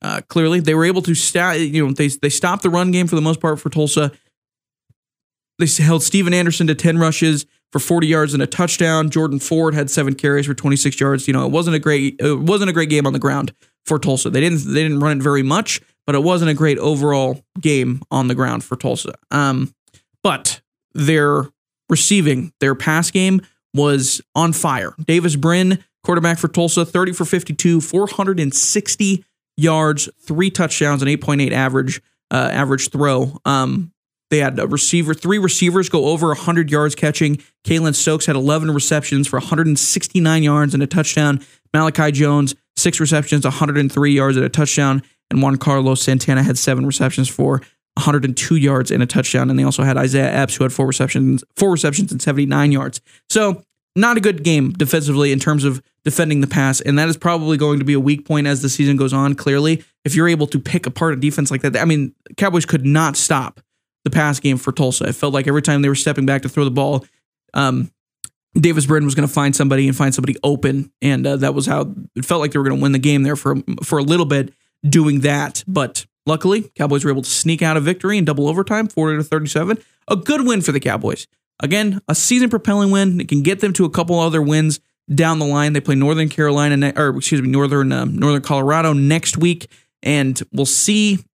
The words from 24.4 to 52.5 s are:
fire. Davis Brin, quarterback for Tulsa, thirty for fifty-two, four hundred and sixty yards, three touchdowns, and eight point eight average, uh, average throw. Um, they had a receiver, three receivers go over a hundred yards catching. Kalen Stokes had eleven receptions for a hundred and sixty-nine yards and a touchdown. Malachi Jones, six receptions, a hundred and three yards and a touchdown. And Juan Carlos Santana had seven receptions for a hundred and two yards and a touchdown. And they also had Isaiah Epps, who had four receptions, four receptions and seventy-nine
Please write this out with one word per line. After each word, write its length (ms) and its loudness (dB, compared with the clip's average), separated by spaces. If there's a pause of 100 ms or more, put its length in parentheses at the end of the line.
fire. 400 -4 (100)
Davis 320 2
Brin, 480 2 (180)
quarterback 360 0
for 100 -2
Tulsa, 380 0
thirty 260 -2
for 140 -4
fifty-two, 560 0
four 260 -2
hundred 320 -2
and 120 -2
sixty 720 -2 (340)
yards, 500 0 (140)
three 280 -2
touchdowns, 520 0
and 80 0
eight 100 0
point 220 0
eight 100 -2
average, 480 -2 (300)
uh, 200 0
average 380 -2
throw. 560 -2
Um, 480 -2 (380)
they 80 2
had 220 -2
a 80 -2
receiver, 440 0
three 280 -2
receivers 480 2
go 160 0
over 260 0
a 60 0
hundred 340 0
yards 240 2
catching. 480 0 (220)
Kalen 320 0
Stokes 300 0
had 100 0
eleven 340 0
receptions 560 0
for 120 -4
a 20 -2
hundred 260 -2
and 100 2
sixty-nine 680 0
yards 280 2
and 120 0
a 20 0
touchdown. 580 0 (300)
Malachi 380 2
Jones, 420 2 (220)
six 240 0
receptions, 440 0
a 60 0
hundred 280 -2
and 120 2
three 220 2
yards 240 2
and 100 2
a 20 -4
touchdown. 540 0 (300)
And 100 2
Juan 140 2
Carlos 440 0
Santana 440 2
had 120 0
seven 300 0
receptions 420 -2
for 320 0 (360)
a 60 -2
hundred 220 2
and 120 -4
two 180 0
yards 380 2
and 100 2
a 40 2
touchdown. 440 0
And 80 2
they 60 2
also 180 0
had 140 2
Isaiah 360 0
Epps, 220 -2
who 80 -4
had 100 0
four 140 -2
receptions, 560 0 (140)
four 160 2
receptions 400 -2
and 100 -6
seventy-nine 480 2